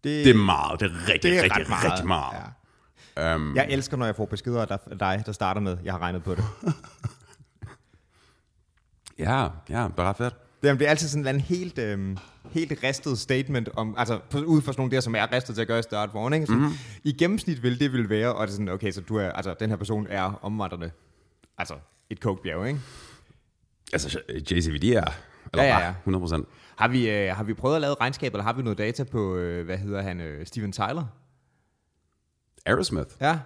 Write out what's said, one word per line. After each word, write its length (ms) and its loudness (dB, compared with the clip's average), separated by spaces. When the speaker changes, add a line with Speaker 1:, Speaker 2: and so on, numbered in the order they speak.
Speaker 1:
Det 200 0
Speaker 2:
Det 60 12
er 140 8
meget. 360 2
Det 100 2
er 180 -4
rigtig, 220 -2
Speaker 1:
det 80 6
er 40 4
Speaker 2:
rigtig, 180 4
Speaker 1:
ret 80 -4
meget. 240 2
Speaker 2:
rigtig 140 -2
meget. 300 0
Speaker 1:
Ja. 180 2
Speaker 2:
Øhm. 220 0
Speaker 1:
Jeg 140 2
elsker, 260 -2
når 100 -2
jeg 100 -2
får 100 -2
beskeder 340 -4
af 80 -12
dig, 280 0
der 60 -6
starter 280 0
med, 240 0
"Jeg 80 -4
har 60 -4
regnet 240 -2
på 120 -2
det." 100 0
<laughs> 120 0
Speaker 2:
Ja, 240 2
ja, 60 0
det 300 -2
er 60 2
ret 120 0
fedt. 180 -2
Speaker 1:
Jamen, 160 6
det 80 4
er 40 4
altid 180 4
sådan 100 -2
en 20 0
eller 80 -2
anden 160 2
helt, 340 -4
øhm, 380 -2
helt 340 -2
ristet 340 0
statement 580 0
om, 220 -2
altså, 220 0
på, 80 0
ud 240 6
fra 100 -4
sådan 80 -4
nogle 160 2
der, 40 4
som 140 -2
er 180 2
ristet 220 0
til 80 -2
at 60 -2
gøre 100 2
i 40 2
start 320 -4
morgen, 180 -2
ikke? 140 2
Så 60 2
Speaker 2:
Mhm. 200 2
Speaker 1:
i 80 0
gennemsnit 500 0
vil 180 0
det 120 2
vil 160 2
være, 260 2
og 120 -2
det 60 -6
er 40 -6
sådan, 120 -4
okay, 220 -2
så 100 -8
du 160 -4
er, 140 0
altså, 300 -6
den 100 0
her 60 0
person 340 -4
er 320 -2
omvandrende. 480 -6
Altså, 160 -6
et 100 -12
kokebjerg, 480 -2
ikke? 120 -4
Speaker 2:
Altså, 260 -4
J 320 0
C 80 0
V 100 -2
D 60 0
er, 180 4
eller 120 4
Speaker 1:
Ja, 60 6
ja, 80 6
Speaker 2:
bare 80 2
Speaker 1:
ja. 80 -4
Speaker 2:
hundrede 180 2
procent. 260 -2
Speaker 1:
Har 120 4
vi, 220 4
øh, 260 2
har 80 -4
vi 100 -2
prøvet 200 0
at 60 2
lave 120 0
et 80 -4
regnskab, 340 -2
eller 100 -4
har 80 2
vi 100 -4
noget 160 -2
data 260 -2
på, 320 -2
øh, 280 -4
hvad 140 -4
hedder 240 -4
han, 180 -6
øh, 260 -10
Steven 260 -6
Tyler? 320 -2
Speaker 2:
Aerosmith? 440 0
Speaker 1:
Ja. 260 2